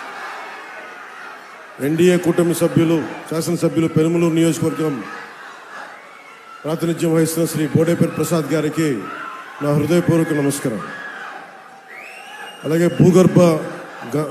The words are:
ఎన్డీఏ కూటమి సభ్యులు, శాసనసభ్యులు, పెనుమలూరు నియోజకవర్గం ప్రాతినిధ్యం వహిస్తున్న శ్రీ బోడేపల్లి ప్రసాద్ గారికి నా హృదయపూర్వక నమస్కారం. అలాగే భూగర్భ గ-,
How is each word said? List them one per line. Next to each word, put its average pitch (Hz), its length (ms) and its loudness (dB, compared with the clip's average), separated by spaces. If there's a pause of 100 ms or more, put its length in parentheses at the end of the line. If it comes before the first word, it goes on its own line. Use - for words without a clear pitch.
(1900)
ఎన్డీఏ 175 300 6
కూటమి 170 380 2
సభ్యులు, 160 500 2 (260)
శాసనసభ్యులు, 160 580 0
పెనుమలూరు 165 460 2
నియోజకవర్గం 156 720 0 (1600)
ప్రాతినిధ్యం 165 500 -2
వహిస్తున్న 160 320 2
శ్రీ 151 280 -2
బోడేపల్లి 160 420 2
ప్రసాద్ 156 380 -2
గారికి 151 340 0 (760)
నా 143 60 0 (100)
హృదయపూర్వక 160 540 2
నమస్కారం. 139 480 0 (1800)
అలాగే 165 240 2 (120)
భూగర్భ 175 380 8 (760)
గ-, 147 160 -2